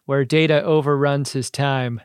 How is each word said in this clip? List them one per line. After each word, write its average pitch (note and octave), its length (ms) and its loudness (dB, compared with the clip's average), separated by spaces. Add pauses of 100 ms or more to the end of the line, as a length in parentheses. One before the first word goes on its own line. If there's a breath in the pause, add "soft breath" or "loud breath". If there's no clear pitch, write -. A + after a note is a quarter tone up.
where C#3 180 2
Data D#3 400 2
overruns C#3+ 680 0
his C3 180 -6
time. C3 540 -4